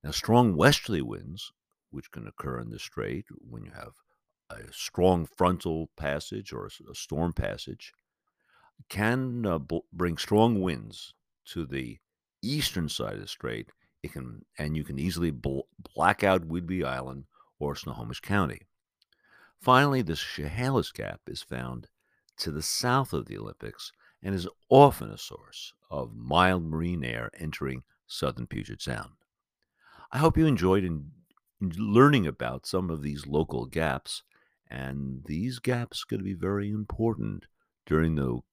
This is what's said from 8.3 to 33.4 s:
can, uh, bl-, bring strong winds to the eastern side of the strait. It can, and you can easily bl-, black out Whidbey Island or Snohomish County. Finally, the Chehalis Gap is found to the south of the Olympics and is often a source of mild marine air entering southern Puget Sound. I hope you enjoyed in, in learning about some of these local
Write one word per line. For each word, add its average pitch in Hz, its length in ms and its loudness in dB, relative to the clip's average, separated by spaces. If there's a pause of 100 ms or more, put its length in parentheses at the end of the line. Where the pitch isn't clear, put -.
can, 120 560 0
uh, 82 120 2
bl-, 78 340 -4
bring 85 260 0
strong 110 420 6
winds 65 540 -6 (320)
to 85 180 -6
the 64 340 -8 (440)
eastern 113 480 -2
side 50 240 -6
of 50 60 -8
the 50 60 -12
strait. 57 440 -8 (320)
It 80 100 -10
can, 62 320 -12 (140)
and 78 180 -2
you 76 80 -2
can 67 140 -6
easily 85 320 0
bl-, 69 360 -4 (300)
black 92 260 4
out 92 240 4
Whidbey 85 380 -4
Island 65 400 -8 (340)
or 71 160 -4
Snohomish 62 460 -10
County. 95 400 0 (1000)
Finally, 131 420 6
the 82 120 -2
Chehalis 101 800 -2
Gap - 340 -8
is - 160 -10
found 62 460 -10 (480)
to - 140 -6
the 76 120 -6
south 123 520 0
of 64 120 -2
the 50 120 -12
Olympics 52 540 -12 (300)
and 98 120 -4
is 90 140 -4 (200)
often 131 420 8
a - 80 -14
source - 540 -14 (180)
of 62 240 -6
mild 82 500 4
marine 80 400 -2
air 58 340 -6
entering 69 440 -6 (240)
southern 60 400 -4
Puget 53 360 -10
Sound. - 300 -8 (1000)
I 120 60 -2
hope 160 180 4
you 160 100 6
enjoyed 95 380 4
in, 78 280 -4 (480)
in 92 180 -2
learning 113 480 8
about 64 400 -4
some 92 240 -2
of 76 120 -4
these 71 240 -6
local 69 400 0